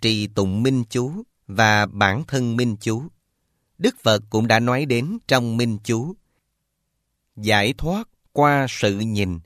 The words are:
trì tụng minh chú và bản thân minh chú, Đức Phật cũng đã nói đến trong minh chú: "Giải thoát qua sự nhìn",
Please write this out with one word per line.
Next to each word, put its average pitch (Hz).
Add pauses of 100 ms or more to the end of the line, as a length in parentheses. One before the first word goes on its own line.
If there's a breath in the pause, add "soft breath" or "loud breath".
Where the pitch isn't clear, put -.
trì 110
tụng 101
minh 131
chú 127 (360)
và 104
bản 101
thân 123
minh 120
chú, 113 (760)
Đức 220
Phật 107
cũng 113
đã 113
nói 123
đến 139 (100)
trong 117
minh 117
chú: 123 (1200)
"Giải 107
thoát 185 (240)
qua 143
sự 101
nhìn", 101